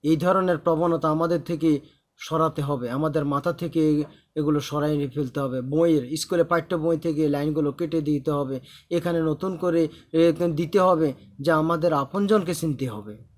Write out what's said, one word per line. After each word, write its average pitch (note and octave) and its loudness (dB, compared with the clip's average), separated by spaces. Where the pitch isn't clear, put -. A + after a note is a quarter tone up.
এই D#3 2
ধরনের F3+ 2
প্রবণতা E3 0
আমাদের E3 0
থেকে D#3 0
সরাতে D#3+ -2
হবে, C3+ -4
আমাদের D3 -2
মাথা C#3+ -2
থেকে D#3 0
এগুলো D3 0
সরাই D3 -2
ফেলতে C3 -6
হবে। C3 -4
বইয়ের, D3 0
স্কুলে E3+ 0
পাঠ্য E3+ 0
বই E3 0
থেকে D#3 0
লাইনগুলো D3 0
কেটে D#3+ -4
দিতে D3 -2
হবে। C3+ -2
এখানে E3+ 0
নতুন D#3+ -2
করে, E3 2
এ, E3 6
দিতে E3+ 0
হবে D#3+ 4
যে C#3+ 0
আমাদের D#3+ 2
আপনজনকে F3+ 0
চিনতে C#3 -4
হবে G#2+ -12